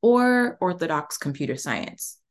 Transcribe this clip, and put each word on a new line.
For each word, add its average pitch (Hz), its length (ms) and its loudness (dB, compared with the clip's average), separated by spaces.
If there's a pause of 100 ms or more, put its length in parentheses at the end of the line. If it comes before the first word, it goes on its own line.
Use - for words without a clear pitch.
or 247 600 4
orthodox 165 560 -2
computer 139 400 -4
science - 600 -8 (100)